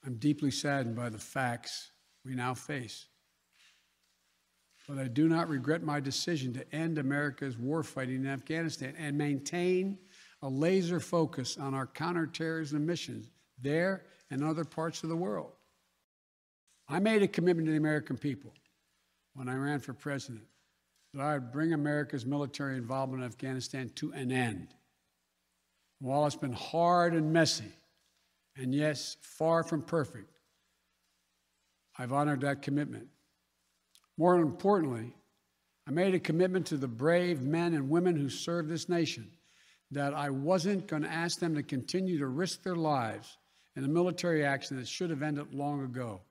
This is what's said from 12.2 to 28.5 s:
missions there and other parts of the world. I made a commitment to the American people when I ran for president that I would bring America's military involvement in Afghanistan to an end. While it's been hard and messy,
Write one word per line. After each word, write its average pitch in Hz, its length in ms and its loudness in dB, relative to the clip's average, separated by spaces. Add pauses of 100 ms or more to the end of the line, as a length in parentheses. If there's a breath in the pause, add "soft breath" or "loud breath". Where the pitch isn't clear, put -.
missions 123 460 -4 (320 soft breath)
there 165 440 0 (260 soft breath)
and 135 120 -2
other 160 220 0
parts 160 380 -6
of 160 60 -4
the 165 60 0
world. 185 360 -4 (1400)
I 156 100 -2
made 214 220 6
a 196 60 6
commitment 170 400 4
to 156 40 2
the 156 60 2
American 151 400 0
people 131 380 -6 (800)
when 131 120 -8
I 127 60 -4
ran 139 280 -2
for 127 120 -10
president 123 520 -8 (680)
that 139 80 -6
I 147 140 2
would 127 160 -4
bring 160 220 2
America's 147 520 0
military 139 500 -2
involvement 131 460 -4
in 123 80 -6
Afghanistan 127 680 -6
to 151 160 -4
an 127 180 -4
end. 117 380 0 (1300)
While 139 260 2
it's 143 100 0
been 135 180 -2
hard 170 600 4
and 156 180 4
messy, 156 400 4 (840)